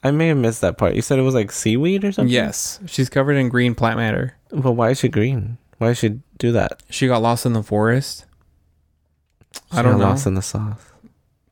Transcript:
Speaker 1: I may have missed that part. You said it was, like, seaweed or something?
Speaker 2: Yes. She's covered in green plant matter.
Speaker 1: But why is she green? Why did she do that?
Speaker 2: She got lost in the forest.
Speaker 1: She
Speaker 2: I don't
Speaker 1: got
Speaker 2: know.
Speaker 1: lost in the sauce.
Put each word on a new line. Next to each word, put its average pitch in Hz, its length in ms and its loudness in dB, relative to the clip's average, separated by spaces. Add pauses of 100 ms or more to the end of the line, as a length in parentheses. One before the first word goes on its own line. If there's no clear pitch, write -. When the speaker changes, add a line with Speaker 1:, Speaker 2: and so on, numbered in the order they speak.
Speaker 1:
I 131 80 0
may 160 180 2
have 156 100 2
missed 113 240 0
that 90 160 0
part. 95 180 2
You 113 60 0
said 139 180 0
it - 20 2
was, 131 120 2
like, 104 180 0
seaweed 165 520 0
or 202 80 0
something? 127 200 0
Speaker 2:
Yes. - 540 -2
She's 131 220 -2
covered 139 260 0
in 131 160 0
green 123 260 2
plant 113 220 0
matter. 113 380 -2 (140)
Speaker 1:
But 131 220 0
why 117 180 2
is 135 80 0
she 123 100 0
green? 113 500 -2 (200)
Why 113 100 0
did 120 100 0
she 113 220 -2 (180)
do 120 140 0
that? - 380 -2
Speaker 2:
She - 160 0
got 123 160 2
lost 117 240 0
in 123 60 2
the 110 100 0
forest. 110 640 0 (1300)
Speaker 1:
She - 240 -8
Speaker 2:
I 120 40 2
don't 120 100 4
Speaker 1:
got - 60 4
Speaker 2:
know. - 120 4
Speaker 1:
lost 117 160 -2
in 95 80 2
the 95 80 -2
sauce. 107 380 -6 (720)